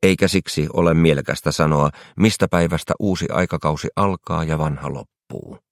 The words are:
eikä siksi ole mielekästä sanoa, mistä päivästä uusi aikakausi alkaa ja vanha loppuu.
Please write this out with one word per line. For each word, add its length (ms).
eikä 260
siksi 440
ole 220
mielekästä 580
sanoa, 380
mistä 320
päivästä 520
uusi 320
aikakausi 640
alkaa 480
ja 140
vanha 340
loppuu. 680